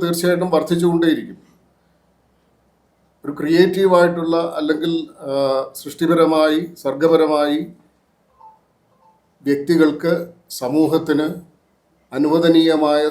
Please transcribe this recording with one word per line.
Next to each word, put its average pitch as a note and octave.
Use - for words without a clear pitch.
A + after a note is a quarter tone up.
തീർച്ചയായിട്ടും F3
വർദ്ധിച്ചുകൊണ്ടേയിരിക്കും. E3
ഒരു C#3+
ക്രിയേറ്റീവായിട്ടുള്ള F3
അല്ലെങ്കിൽ, D#3
ആ, -
സൃഷ്ടിപരമായി, D#3+
സർഗപരമായി D3+
വ്യക്തികൾക്ക്, D#3
സമൂഹത്തിന് D#3
അനുവദനീയമായ D#3